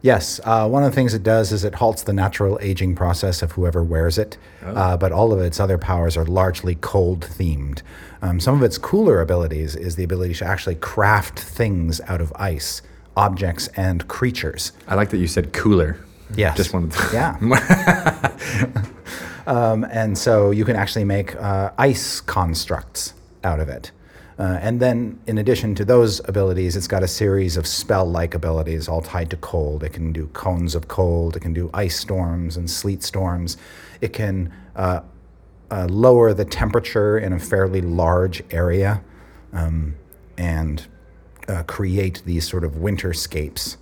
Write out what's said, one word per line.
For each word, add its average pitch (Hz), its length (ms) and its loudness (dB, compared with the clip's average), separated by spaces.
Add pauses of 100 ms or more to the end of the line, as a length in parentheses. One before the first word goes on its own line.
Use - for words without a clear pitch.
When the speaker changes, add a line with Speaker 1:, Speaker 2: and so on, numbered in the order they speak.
Speaker 1:
Yes, 117 420 4
uh, 113 240 4
one 139 160 4
of 131 80 4
the - 40 -4
things 123 180 2
it 104 100 -2
does 110 280 4
is 101 120 0
it 101 120 -2
halts 113 280 2
the 101 100 0
natural 98 480 2
aging 95 340 0
process 87 460 0
of 85 120 -4
whoever 87 280 0
wears 82 360 0
it, 107 200 -4 (280)
Speaker 2:
Oh. 101 100 -8
Speaker 1:
uh, 92 220 0
but 90 160 2
all 110 180 4
of 98 80 2
its 87 200 -2
other 95 180 2
powers 85 400 0
are 80 80 0
largely 90 500 0
cold-themed. 82 1040 -2 (400)
Um, 90 200 0
some 131 140 2
of 143 60 4
its 117 160 2
cooler 180 440 4
abilities 78 540 0
is 87 200 -6
the 90 80 -2
ability 90 320 -2
to - 100 -6
actually 92 300 -2
craft 104 640 2
things 85 680 -2
out 87 120 -2
of 80 160 -2
ice, 90 460 -6 (340)
objects 92 640 0
and 92 320 0
creatures. - 640 -4 (140)
Speaker 2:
I 95 80 0
like 101 160 4
that 101 60 0
you 87 100 2
said 80 260 0
cooler. 85 440 2 (380)
Speaker 1:
Yes. 95 220 2
Speaker 2:
Just 92 160 0
wanted 85 180 -2
to - 220 -2
Speaker 1:
Yeah. 120 240 0
Speaker 2:
<laughs> 127 1500 2 (640)
Speaker 1:
Um, 113 420 2
and 110 280 -2
so 104 340 4
you 107 140 2
can 117 100 2
actually 101 300 -2
make, 98 320 0
uh, 98 400 -2
ice - 420 2
constructs - 960 -4 (320)
out 78 160 0
of 71 80 -4
it. 62 220 -14 (460)
Uh, 92 240 -2
and 120 200 -2
then 120 440 0
in 110 120 -2
addition 107 380 0
to 101 100 -2
those 117 420 6
abilities, 92 480 0
it's 92 100 -4
got 95 160 0
a 92 60 2
series 95 480 0
of 82 100 -2
spell-like 85 680 0
abilities 80 540 -2
all 82 120 -2
tied 85 280 -6
to 85 80 -6
cold. 76 480 -4
It 78 80 -8
can 80 180 -4
do 78 220 -4
cones 87 420 -2
of 80 140 -6
cold, 85 480 0
it - 20 -8
can 85 140 -4
do 87 200 -4
ice 98 240 -2
storms 85 600 -4
and 87 120 -6
sleet 98 340 -4
storms. 87 520 -4 (460)
It 110 100 -4
can, 95 400 -2 (240)
uh, 90 240 0 (720)
uh, 92 180 -2
lower 113 440 8
the 98 100 0
temperature 107 760 0
in 98 140 -2
a 87 80 0
fairly 95 420 0
large 87 720 2
area, 92 500 2 (520)
um, 80 420 -2 (420)
and, 80 480 -2 (600)
uh, 85 160 -4
create 95 600 -2
these 85 200 -2
sort 85 200 -4
of 76 80 -4
winterscapes 85 1080 -4